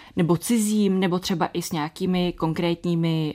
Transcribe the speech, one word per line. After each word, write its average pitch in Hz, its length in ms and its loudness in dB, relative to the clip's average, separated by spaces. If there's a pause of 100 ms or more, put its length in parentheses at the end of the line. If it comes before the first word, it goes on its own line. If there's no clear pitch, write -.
(160)
nebo 170 200 4
cizím, 208 640 2
nebo 185 180 2
třeba 180 340 -2
i 175 100 -4
s - 100 -8
nějakými 180 600 -2
konkrétními 165 1040 0